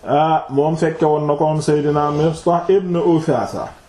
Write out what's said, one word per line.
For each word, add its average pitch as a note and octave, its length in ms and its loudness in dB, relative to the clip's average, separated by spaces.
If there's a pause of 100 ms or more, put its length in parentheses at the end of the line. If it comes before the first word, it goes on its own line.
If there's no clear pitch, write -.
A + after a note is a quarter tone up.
Ah, D3+ 440 0
moom D3 260 0
fekke E3 300 0
woon D3+ 220 2
na D3 80 2
ko D#3 100 0
moom D#3 160 0
Seydina D3 500 0
Mistah D#3+ 580 0
ibn F#3 280 2
Uthatha. D3+ 720 0 (200)